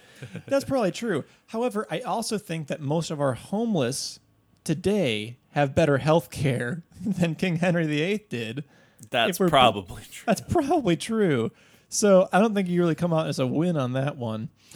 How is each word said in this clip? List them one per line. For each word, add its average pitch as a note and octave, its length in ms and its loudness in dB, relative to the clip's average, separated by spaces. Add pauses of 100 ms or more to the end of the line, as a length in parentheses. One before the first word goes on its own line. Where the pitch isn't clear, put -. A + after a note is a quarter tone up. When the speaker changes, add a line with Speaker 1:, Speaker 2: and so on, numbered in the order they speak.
(460)
Speaker 1:
That's C4+ 180 0
probably C4 280 0
true. G3+ 320 -4 (240)
However, A3 420 -4
I D#3+ 120 -4
also A3 360 -4
think E3 300 -8
that D#3 140 -6
most D#3 280 -2
of D#3 100 -6
our C#3 140 0
homeless F#3 840 -4 (440)
today C#3+ 720 -2 (160)
have C#3+ 200 0
better C#3+ 240 4
health D#3 320 2
care C3 540 -2 (100)
<laughs> - 100 -20
than F3 300 0
King F3 240 -2
Henry E3+ 300 2
the D3 160 0
eighth G3+ 260 -4
did. A#2 340 -6 (460)
Speaker 2:
That's A#2+ 220 2
Speaker 1:
If F3 80 -6
we're F#3 100 4
Speaker 2:
probably A#2 600 4
true. - 160 -18
Speaker 1:
That's G#3+ 140 0
probably C#4 540 0
true. E3+ 560 0 (380)
So F#3+ 420 4
I - 80 4
don't A3 140 4
think G3 160 0
you F3 100 2
really E3+ 160 2
come F3 160 -2
out D#3+ 160 2
as C#3+ 100 -4
a C3+ 80 0
win D#3 300 0
on B2+ 180 0
that C3+ 220 -2
one. A2+ 320 -6 (280)